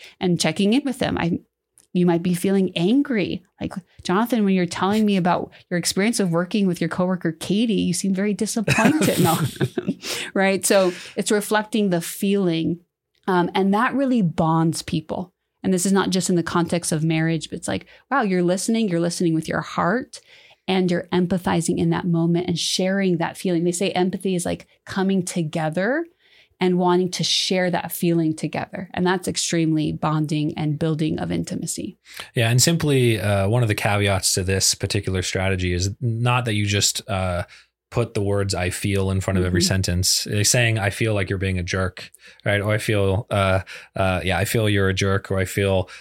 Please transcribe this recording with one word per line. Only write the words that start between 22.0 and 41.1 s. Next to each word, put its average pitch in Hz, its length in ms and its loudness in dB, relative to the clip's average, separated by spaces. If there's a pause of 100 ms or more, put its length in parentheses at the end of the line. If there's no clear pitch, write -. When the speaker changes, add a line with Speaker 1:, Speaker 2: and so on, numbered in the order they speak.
Speaker 1:
moment 170 420 2
and 165 100 -2
sharing 190 600 0
that 165 180 -4
feeling." 175 260 -2
They 175 100 2
say 185 200 0
empathy 185 420 0
is 175 100 -2
like 175 220 -6 (200)
coming 190 380 0
together 175 800 -2 (540)
and 180 200 2
wanting 180 340 4
to - 100 -2
share 185 480 0
that 170 220 -4
feeling 165 420 2
together. - 600 -8
And 180 120 0
that's 180 220 0
extremely 160 640 0
bonding 151 640 -2
and 151 240 -2
building 160 400 -2
of 170 100 -6
intimacy. 170 680 -6 (380)
Speaker 2:
Yeah. 113 160 2
And 123 100 4
simply, 135 600 2
uh, 98 280 2
one 120 140 2
of 110 60 2
the 104 80 2
caveats 101 580 0
to 98 80 0
this 95 320 0
particular 95 480 -2
strategy 92 500 -2
is 90 180 0 (100)
not 120 460 0
that 107 80 -2
you 104 120 0
just, - 420 0
uh, 92 360 -2 (460)
put - 240 -2
the 104 80 -2
words 101 320 0
"I 90 160 -2
feel" 98 400 0
in 95 100 0
front 95 180 0
of 90 60 2
every 90 160 0
Speaker 1:
Mm-hmm. 87 80 2
Speaker 2:
sentence. 92 580 0
It's 104 220 0
saying, 113 300 2
"I 101 100 0
feel 110 240 -2